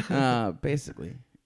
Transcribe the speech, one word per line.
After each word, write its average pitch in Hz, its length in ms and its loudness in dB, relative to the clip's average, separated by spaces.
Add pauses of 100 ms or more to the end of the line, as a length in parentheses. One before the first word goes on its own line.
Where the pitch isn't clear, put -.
Uh, 123 420 2
basically. 143 640 -4 (300)